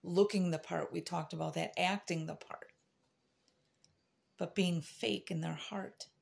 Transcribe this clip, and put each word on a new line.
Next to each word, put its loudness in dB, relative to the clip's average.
looking 4
the 2
part. -2
We -2
talked -4
about -2
that, -2
acting 0
the -6
part, -14
but -4
being 4
fake -2
in -2
their -2
heart. -8